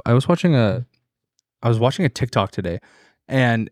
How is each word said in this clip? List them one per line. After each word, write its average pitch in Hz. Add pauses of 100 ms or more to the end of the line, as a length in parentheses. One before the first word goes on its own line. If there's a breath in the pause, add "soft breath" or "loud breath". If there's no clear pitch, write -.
I 120
was 131
watching 170
a, 113 (800)
I 117
was 113
watching 131
a 131
TikTok -
today, 87 (480 soft breath)
and 120